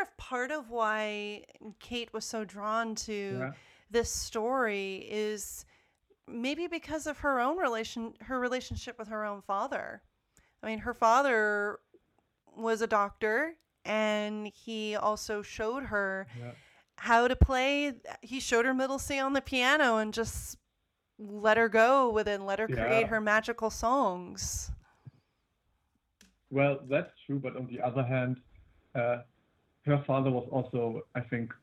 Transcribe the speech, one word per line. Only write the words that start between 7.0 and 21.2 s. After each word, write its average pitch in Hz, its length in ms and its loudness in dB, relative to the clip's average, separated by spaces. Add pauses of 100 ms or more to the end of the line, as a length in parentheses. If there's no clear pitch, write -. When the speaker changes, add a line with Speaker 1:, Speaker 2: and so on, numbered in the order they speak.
Speaker 1:
of 294 120 -8
her 277 200 0
own 269 180 2
relation-, 233 640 -2
her 247 180 -4
relationship 247 600 -4
with 214 100 -10
her 214 140 -4
own 202 180 -6
father. 202 600 -4 (600)
I 214 60 -8
mean, 220 120 -4
her 233 140 -4
father 220 840 4 (760)
was 226 260 0
a 226 60 0
doctor, 220 680 0 (300)
and 214 640 -2
he 214 480 -6
also 214 460 -2
showed 233 440 -6
her 196 420 -2 (120)
Speaker 2:
Yeah. 120 120 -10 (440)
Speaker 1:
how 233 320 6
to 247 80 2
play. 269 600 4 (260)
He 247 180 -10
showed 233 260 2
her 262 80 4
Middle 262 260 0
C 277 200 -2
on 269 140 0
the 269 80 2
piano 262 560 4
and 214 160 0
just - 440 -6 (600)
let 214 400 2